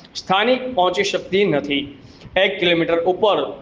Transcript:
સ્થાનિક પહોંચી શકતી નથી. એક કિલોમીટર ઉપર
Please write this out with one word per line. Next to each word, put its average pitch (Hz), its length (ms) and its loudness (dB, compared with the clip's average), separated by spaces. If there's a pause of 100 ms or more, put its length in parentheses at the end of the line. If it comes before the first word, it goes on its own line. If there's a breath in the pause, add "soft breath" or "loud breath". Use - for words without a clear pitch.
(160 loud breath)
સ્થાનિક 233 600 0
પહોંચી 180 280 2
શકતી 190 420 0
નથી. 143 560 -2 (340 loud breath)
એક 196 240 2
કિલોમીટર 170 400 2
ઉપર 185 380 2 (240)